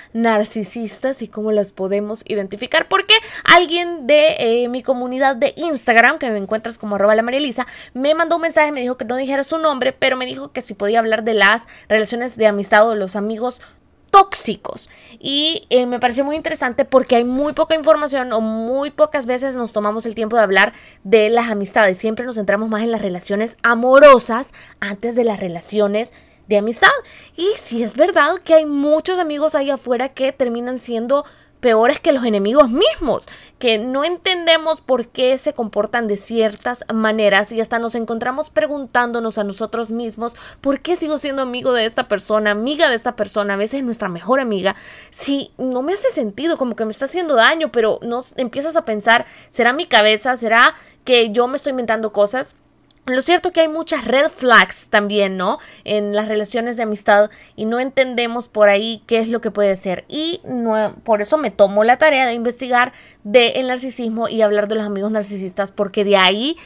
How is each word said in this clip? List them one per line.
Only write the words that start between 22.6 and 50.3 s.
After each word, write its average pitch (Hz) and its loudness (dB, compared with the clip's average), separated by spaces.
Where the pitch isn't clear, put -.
más 214 -2
en 233 -2
las 214 -4
relaciones 202 -4
amorosas 247 6
antes 208 -8
de 240 0
las 202 -2
relaciones 202 -4
de 208 2
amistad. 226 2
Y 349 -2
sí 233 -6
es 226 -6
verdad 330 2
que 320 4
hay 311 6
muchos 302 0
amigos 302 -2
ahí 277 -2
afuera 254 -2
que 262 -4
terminan 240 -4
siendo 240 -2
peores 233 4
que - 2
los 254 0
enemigos 220 2
mismos, 302 -2
que 226 0
no 254 -4
entendemos 330 0
por 240 -2
qué 254 0
se 285 -4
comportan 220 -4
de 202 -2
ciertas 226 -4
maneras 214 2
y 226 -4
hasta 233 -2
nos 233 -4
encontramos 240 -6
preguntándonos 247 -2
a 208 -4
nosotros 214 -6
mismos, 233 -8
"¿Por 269 -2
qué 349 -2
sigo 302 -4
siendo 277 -4
amigo 247 -2
de 226 2
esta 233 -4
persona, 214 0
amiga 285 0
de 247 2
esta 233 -4
persona?". 202 -2
A 196 -4
veces 226 -4
nuestra 226 -6
mejor 185 -2
amiga, 202 -2
si - -6
no 254 -4
me 330 -2
hace 508 -2
sentido, 277 -4
como 240 -4
que 226 -4
me 214 -6
está 269 -6
haciendo 320 -2
daño, 262 4
pero 220 0
no, 240 -6
empiezas 277 -4
a 330 0
pensar, 226 0
"¿Será 240 2
mi 339 -4
cabeza? 214 4